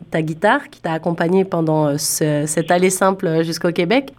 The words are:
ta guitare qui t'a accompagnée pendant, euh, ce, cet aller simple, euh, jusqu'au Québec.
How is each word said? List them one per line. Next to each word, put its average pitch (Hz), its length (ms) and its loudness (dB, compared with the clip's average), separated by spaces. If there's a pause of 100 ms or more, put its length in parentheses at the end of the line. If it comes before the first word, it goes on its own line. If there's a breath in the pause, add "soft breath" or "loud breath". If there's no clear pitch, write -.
(100)
ta 165 120 0
guitare 208 480 0
qui - 100 -20
t'a 170 120 -6
accompagnée 170 520 0
pendant, 156 440 0
euh, 143 80 0
ce, 151 500 -2
cet 160 240 -2
aller 180 200 4
simple, 190 360 0
euh, 165 160 2
jusqu'au 165 300 -2
Québec. 208 460 0